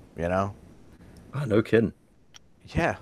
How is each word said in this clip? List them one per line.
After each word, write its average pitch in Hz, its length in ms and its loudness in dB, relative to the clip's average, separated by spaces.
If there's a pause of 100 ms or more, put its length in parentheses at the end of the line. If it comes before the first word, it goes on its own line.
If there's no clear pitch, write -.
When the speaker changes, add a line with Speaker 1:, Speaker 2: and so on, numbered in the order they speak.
(160)
Speaker 1:
you 85 140 -2
know? 98 240 -2 (800)
Speaker 2:
Oh, 139 100 -6
no 110 180 2
kidding. 110 300 2 (760)
Speaker 1:
Yeah, 151 340 -2